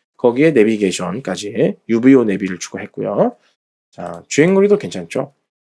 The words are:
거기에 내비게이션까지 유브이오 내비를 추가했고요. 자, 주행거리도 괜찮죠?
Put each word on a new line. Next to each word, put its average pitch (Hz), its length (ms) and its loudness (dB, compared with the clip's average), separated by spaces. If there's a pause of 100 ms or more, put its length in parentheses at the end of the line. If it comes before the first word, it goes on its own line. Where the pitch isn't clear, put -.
(160)
거기에 127 340 2
내비게이션까지 104 1300 -2 (120)
유브이오 120 360 4
내비를 95 340 -4
추가했고요. 104 800 -6 (560)
자, 87 340 -14
주행거리도 196 520 2
괜찮죠? 90 540 -8 (400)